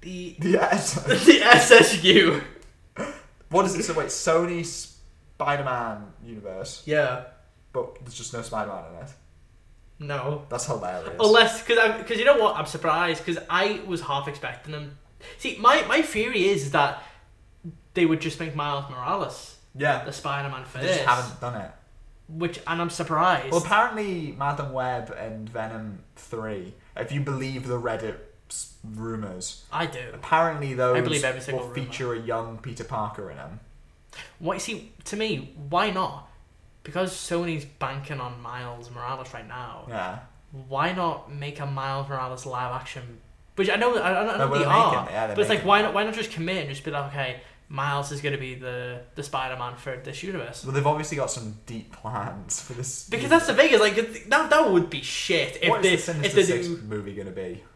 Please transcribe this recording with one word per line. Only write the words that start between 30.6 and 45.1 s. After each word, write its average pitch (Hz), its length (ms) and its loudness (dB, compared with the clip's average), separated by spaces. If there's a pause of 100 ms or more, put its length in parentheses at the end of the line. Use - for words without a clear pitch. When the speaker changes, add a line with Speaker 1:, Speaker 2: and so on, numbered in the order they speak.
Speaker 2:
those 127 240 4
Speaker 1:
I 123 40 2
believe 135 220 0
every 131 180 -2
single 127 260 -4
Speaker 2:
will 120 60 -12
Speaker 1:
rumor. 131 140 -6
Speaker 2:
feature 123 260 -6
a 113 60 -6
young 113 380 -6
Peter 110 260 -12
Parker 107 480 -6
in 71 60 -14
'em. 76 220 -14 (800)
Speaker 1:
What, 180 220 -4
see, - 300 -8 (140)
to - 100 -8
me, 208 380 -4 (160)
why 185 220 2
not? - 360 -4 (560)
Because 175 300 -2
Sony's 170 520 -4
banking 139 540 -8
on 123 220 -10
Miles 120 500 -12
Morales 127 420 -8
right 110 140 -14
now. 117 400 -12
Speaker 2:
Yeah. 101 320 -6 (480)
Speaker 1:
Why 143 260 0
not 165 380 -4
make 143 280 -10
a 147 80 -6
Miles 135 420 -4
Morales 127 380 -8
live 123 260 -6
action? 123 460 -12 (360)
Which 196 140 2
I - 60 2
know, 240 220 4
I, 180 120 2 (120)
I 214 40 0
know 208 120 -2 (100)
Speaker 2:
No, 139 60 2
Speaker 1:
they 143 60 4
Speaker 2:
they're - 80 4
Speaker 1:
are, 202 240 6
Speaker 2:
making 117 160 0
it, - 40 -8